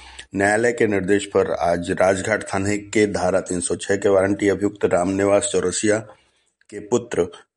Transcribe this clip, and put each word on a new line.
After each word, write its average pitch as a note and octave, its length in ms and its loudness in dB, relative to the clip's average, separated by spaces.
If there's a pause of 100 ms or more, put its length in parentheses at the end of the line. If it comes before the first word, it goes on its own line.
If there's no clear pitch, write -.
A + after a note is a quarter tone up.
(340)
न्यायालय G#2 380 2
के A#2 140 0
निर्देश G2+ 400 0
पर F#2+ 280 2
आज F2 380 -2
राजघाट F#2+ 520 0
थाने G2+ 340 -4
के G#2 300 0
धारा F#2 340 0
तीन F2+ 180 -6
सौ F2 160 -4
छह - 200 -2
के G#2 120 0
वारंटी G2+ 400 2
अभियुक्त G2 380 0
रामनिवास G2 680 2
चौरसिया F#2 460 0 (760)
के G#2 80 -12
पुत्र G#2 440 -2 (320)